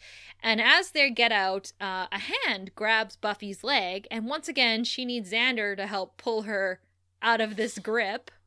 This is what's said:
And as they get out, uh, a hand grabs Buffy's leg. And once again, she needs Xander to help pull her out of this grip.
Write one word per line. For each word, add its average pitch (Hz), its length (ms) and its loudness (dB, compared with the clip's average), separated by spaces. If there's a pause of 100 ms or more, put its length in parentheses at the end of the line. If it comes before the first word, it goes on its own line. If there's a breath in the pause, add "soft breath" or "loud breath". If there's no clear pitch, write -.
(400 loud breath)
And 226 200 2
as 302 320 6
they 277 180 4
get 233 220 4
out, 196 480 0
uh, 185 320 -4
a 196 80 -4
hand 269 560 -4
grabs 220 400 0
Buffy's 202 480 -6
leg. 202 480 0
And 226 140 -6
once 294 200 -6
again, 240 380 2
she 254 200 -6
needs 233 280 -6
Xander 220 440 0
to 196 120 -6
help 190 280 -6
pull 220 260 -2
her 196 360 -2 (440)
out 226 180 4
of 214 160 0
this 220 240 -2
grip. 220 500 -2 (160)